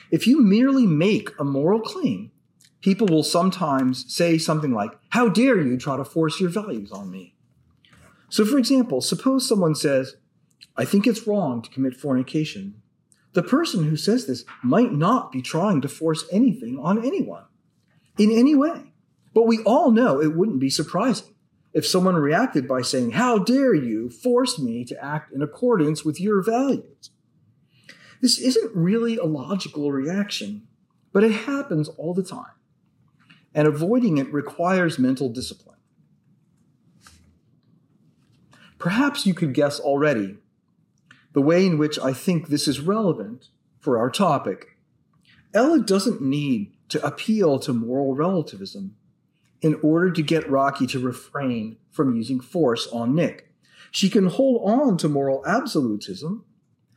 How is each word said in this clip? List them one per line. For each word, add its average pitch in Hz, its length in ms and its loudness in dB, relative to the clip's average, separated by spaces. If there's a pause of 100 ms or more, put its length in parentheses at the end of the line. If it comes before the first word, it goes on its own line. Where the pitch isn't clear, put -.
If 160 180 0
you 285 140 6
merely 240 440 6
make 185 540 2
a 147 40 -4
moral 147 380 0
claim, 123 500 -6 (500)
people 196 260 2
will 156 160 4
sometimes 147 920 0
say 170 240 2
something 156 340 -2
like, 110 200 -2 (180)
"How 240 180 2
dare 220 320 4
you 127 180 0
try 131 200 -6
to 139 80 -6
force 160 340 -2
your 180 100 0
values 165 420 -8
on 98 180 -14
me?" 92 260 -18 (960)
So 214 160 2
for 277 140 0
example, 240 420 0
suppose 262 460 -2
someone 175 260 2
says, 135 440 -2 (600)
"I 117 80 -2
think 202 220 2
it's 226 180 -2
wrong 156 380 -2
to - 60 -20
commit 131 260 -4
fornication." 131 800 -4 (560)
The 180 100 0
person 254 440 0
who 151 100 0
says 233 320 -2
this - 180 -8 (160)
might 180 320 2
not 185 380 0
be 131 100 -6
trying 165 400 -2
to 143 60 -2
force 160 440 -4
anything 165 460 0
on 190 260 -2
anyone 233 420 -4 (720)
in 214 140 4
any 240 240 4
way. 285 400 0 (400)
But 226 140 6
we 226 160 2
all 269 260 4
know 220 320 4
it 156 140 0
wouldn't 175 240 0
be 135 100 0
surprising 175 640 -2 (400)
if 156 140 0
someone 185 280 2
reacted 156 520 0
by 127 160 -2
saying, 123 280 -2
"How 226 280 2
dare 254 340 2
you 120 360 -2
force 247 500 0
me 120 260 -6
to - 180 -14
act 151 300 -8
in 170 80 -4
accordance 156 640 0
with 156 160 -4
your 196 220 0
values?" 247 640 -2 (1120)
This - 160 2
isn't - 380 0
really 226 420 0
a 185 80 -2
logical 151 640 -4
reaction, 185 760 -6 (440)
but 202 120 4
it 226 80 6
happens 220 580 -4
all 160 240 -8
the 185 100 -2
time. - 300 -16 (1040)
And 151 120 4
avoiding 170 500 2
it 135 140 -2
requires 165 680 0
mental 131 320 0
discipline. - 500 -14 (3000)
Perhaps 247 480 0
you 185 80 2
could 151 200 -2
guess 143 260 0
already 139 580 0 (960)
the 143 80 2
way 170 240 4
in 170 120 2
which 151 220 0
I 131 140 -2
think 165 340 -2
this 143 200 -2
is 131 120 -2
relevant 151 720 -4 (300)
for 127 180 0
our 120 120 0
topic. 139 680 -2 (760)
Ella 277 260 4
doesn't 196 420 0
need 135 500 -2 (180)
to - 160 -4
appeal 170 540 0
to 131 140 -4
moral 127 420 -2
relativism 107 800 -4 (640)
in 156 200 2
order 170 300 2
to 165 100 -2
get 151 280 -2
Rocky 135 380 0
to 131 120 -4
refrain 123 800 -6 (140)
from 135 240 0
using 120 240 -4
force 127 480 -2
on 120 280 -2
Nick. - 360 -2 (400)
She 190 180 0
can 190 180 4
hold 254 360 2
on 226 340 2
to 160 120 -2
moral 139 360 0
absolutism, 151 1000 -4 (520)